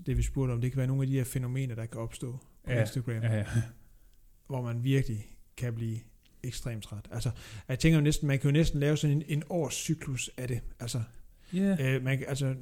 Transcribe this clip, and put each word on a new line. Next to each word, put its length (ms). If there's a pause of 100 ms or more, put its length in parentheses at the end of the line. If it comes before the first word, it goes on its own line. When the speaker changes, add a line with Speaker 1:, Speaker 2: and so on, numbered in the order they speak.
Speaker 1:
det, 100
vi 60
spurgte 300
om, 80
det 120
kan 60
være 80
nogle 160
af 40
de 80
der 100
fænomener, 500
der 120
kan 140
opstå 380 (260)
på 60
Speaker 2:
Ja. 100
Speaker 1:
Instagram, 420
Speaker 2:
Ja, 140
ja. 100 (1000)
Speaker 1:
hvor 160
man 220
virkelig 420 (300)
kan 180
blive 240 (440)
ekstremt 420
træt. 260
Altså, 200 (380)
jeg 100
tænker 200
jo 40
næsten, 260
man 100
kan 120
jo 20
næsten 280
lave 160
sådan 200
en, 100
en 240
årscyklus 880
af 120
det. 120 (200)
Altså, 220 (520)
Speaker 2:
Ja. 400
Speaker 1:
Øh, 100
man 140
kan, 100
altså, 340